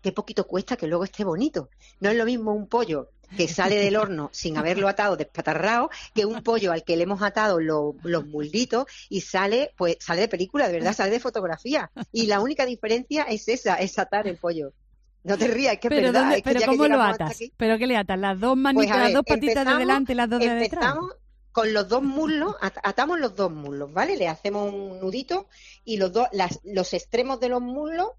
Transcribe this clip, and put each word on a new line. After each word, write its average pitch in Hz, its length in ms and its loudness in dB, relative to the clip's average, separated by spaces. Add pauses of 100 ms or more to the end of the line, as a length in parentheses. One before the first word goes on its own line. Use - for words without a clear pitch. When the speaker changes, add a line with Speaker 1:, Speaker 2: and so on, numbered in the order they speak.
Speaker 1:
qué 190 100 -4
poquito 208 340 -4
cuesta 196 300 -4
que 170 100 -6
luego 170 200 0
esté 208 180 -8
bonito. 185 460 -2 (320)
No 196 80 2
es 226 80 2
lo 226 80 2
mismo 226 280 -2
un 208 140 -6
pollo 170 440 -2 (260)
que 170 100 2
sale 196 300 2
del 202 180 2
horno 190 340 -2
Speaker 2:
<laughs> - 40 -18
Speaker 1:
sin 156 240 -6
haberlo 185 320 0
atado, 202 260 0
despatarrado, 175 760 -2 (240)
que 208 120 2
un 226 180 -4
pollo 202 300 2
al 165 100 -4
que 170 140 0
le 170 60 2
hemos 190 180 -2
atado 202 400 2
lo-, 151 420 0
los 165 220 0
muslitos 156 640 -2 (200)
y 196 140 -4
sale, 202 560 0
pues, 170 240 0
sale 170 180 -2
de 220 80 2
película, 196 400 0
de 180 60 0
verdad, 170 200 0
sale 196 180 0
de 240 100 0
fotografía. 220 680 -4 (220)
Y 226 160 0
la 202 140 2
única 269 240 0
diferencia 247 580 -2
es 220 240 -4
esa, 220 280 0
es 185 220 -2
atar 202 300 0
el 175 80 -4
pollo. 160 380 -4 (500)
No 196 140 0
te 220 100 2
rías, 240 280 2
es - 40 -18
que 240 80 -2
es 269 40 2
Speaker 2:
¿Pero 285 160 4
Speaker 1:
verdad, 247 160 6
Speaker 2:
dónde, 285 120 4
Speaker 1:
es 202 80 0
que 262 60 -2
Speaker 2:
pero 254 100 4
Speaker 1:
ya 226 60 4
que 269 60 4
Speaker 2:
cómo 277 120 6
lo 302 60 6
Speaker 1:
llegamos 240 240 4
hasta 190 100 -4
Speaker 2:
atas? 156 140 -4
Speaker 1:
aquí 233 180 -12
Speaker 2:
¿Pero 226 220 2
qué 240 100 0
le 254 80 2
atas? 190 240 0
¿Las 196 180 -2
dos 233 180 2
Speaker 1:
Pues, 262 80 2
Speaker 2:
manitas, 269 280 4
Speaker 1:
a 208 60 4
Speaker 2:
las 240 80 4
Speaker 1:
ver, 233 100 4
Speaker 2:
dos 285 80 4
patitas 226 320 2
de 277 60 2
Speaker 1:
empezamos, 269 180 4
Speaker 2:
delante 262 320 2
y 247 60 0
las 240 120 2
dos 240 120 0
de 240 80 4
detrás? 233 340 0
Speaker 1:
empezamos 311 320 -2 (380)
con 220 200 2
los 202 160 0
dos 247 120 2
muslos, 302 600 0
at-, 196 200 -4
atamos 277 380 0
los 226 160 -2
dos 185 160 0
muslos, 143 400 -8
¿vale? 277 240 0
Le 175 140 0
hacemos 202 440 -4
un 196 280 -10
nudito 254 480 -4 (340)
y 220 140 -4
los 185 160 2
dos, 233 180 2
las, 190 320 -2
los 190 300 -4
extremos 247 480 -2
de 247 80 0
los 247 120 0
muslos 302 580 -4